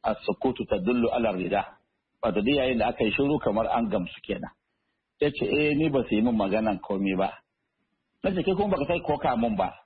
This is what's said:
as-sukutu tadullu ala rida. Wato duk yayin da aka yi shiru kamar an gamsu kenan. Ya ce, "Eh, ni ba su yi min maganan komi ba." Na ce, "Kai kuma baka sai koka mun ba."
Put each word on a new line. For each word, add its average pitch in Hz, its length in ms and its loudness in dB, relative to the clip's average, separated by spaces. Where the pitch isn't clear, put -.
as-sukutu 113 640 -2
tadullu 110 400 2
ala 113 220 0
rida. 92 320 -2
Wato 104 200 0
duk 127 140 2
yayin 127 220 2
da 110 100 2
aka 120 160 0
yi 104 80 2
shiru 143 260 0
kamar 110 320 0
an 117 200 0
gamsu 92 360 -4
kenan. 95 240 -6
Ya 147 100 2
ce, 139 160 -6
"Eh, 147 300 2
ni 160 120 2
ba 135 200 2
su 113 80 0
yi 107 60 4
min 120 120 2
maganan 104 460 0
komi 98 360 -2
ba." 95 140 0
Na 196 100 2
ce, 180 80 -2
"Kai 190 120 2
kuma 202 220 0
baka 139 100 -2
sai 175 200 0
koka 143 300 0
mun 113 200 0
ba." 92 140 0